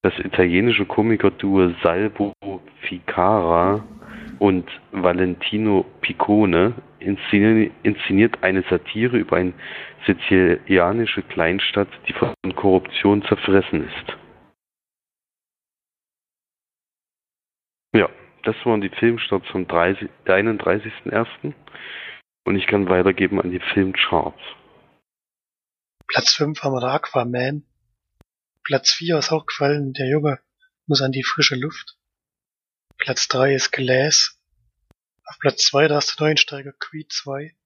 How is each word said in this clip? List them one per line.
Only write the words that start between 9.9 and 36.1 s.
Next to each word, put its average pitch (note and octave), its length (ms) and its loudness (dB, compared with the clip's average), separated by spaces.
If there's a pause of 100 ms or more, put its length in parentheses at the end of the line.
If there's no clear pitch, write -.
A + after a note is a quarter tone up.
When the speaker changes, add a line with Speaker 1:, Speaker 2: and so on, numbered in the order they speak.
Speaker 1:
sizilianische F#2 1160 2
Kleinstadt, F#2 680 -2 (200)
die - 60 -6
von - 200 -2 (220)
Korruption G2+ 680 2
zerfressen F#2+ 640 0
ist. - 320 -14 (3750)
Ja, G2+ 160 6 (320)
das G#2+ 220 -2
waren A2 160 2
die G2 80 -4
Filmstarts A2+ 600 -2
vom F#2 180 -4
dreißig, F2 420 0 (140)
einunddreißigsten G#2 880 0
ersten. A#2 420 -4 (920)
Und G2+ 100 0
ich F#2+ 100 -2
kann G2+ 240 2
weitergeben F#2 500 2
an F2+ 100 -2
die F2+ 120 -6 (100)
Filmcharts. F#2 680 0 (1700)
Speaker 2:
Platz - 280 0
fünf D3+ 280 -4
haben C3+ 120 -2
wir B2 80 -2
da B2 100 -2
Aquaman. B2+ 720 -4 (1000)
Platz - 280 0
vier E3 260 -2
ist D3 160 -2
auch D#3 140 -4
gefallen, C#3+ 480 -2
der C3+ 140 -4
Junge D3 300 0 (460)
muss C#3+ 160 0
an C3+ 120 -2
die C3 120 -4
frische C#3 320 0
Luft. - 400 -10 (1000)
Platz - 300 -4
drei C3+ 260 2
ist - 180 -2
Glass. C3 640 0 (840)
Auf - 140 -20
Platz - 240 0
zwei, D3 260 2
da D3 80 0
ist - 240 -4